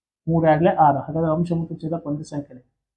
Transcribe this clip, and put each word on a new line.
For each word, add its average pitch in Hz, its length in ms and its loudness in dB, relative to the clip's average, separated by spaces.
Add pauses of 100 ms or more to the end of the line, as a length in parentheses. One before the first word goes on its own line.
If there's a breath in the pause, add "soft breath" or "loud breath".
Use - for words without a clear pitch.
(280)
ಮೂರಾಗ್ಲೇ 160 420 4
ಆರು. 151 280 4
ಹಾಗಾದ್ರೆ 160 340 -2
ಅಂಶ 170 200 -2
ಮತ್ತು 165 220 -4
ಛೇದಕ 160 320 -8
ಒಂದೇ 147 160 -6
ಸಂಖ್ಯೆಲೆ. 143 560 -14 (180)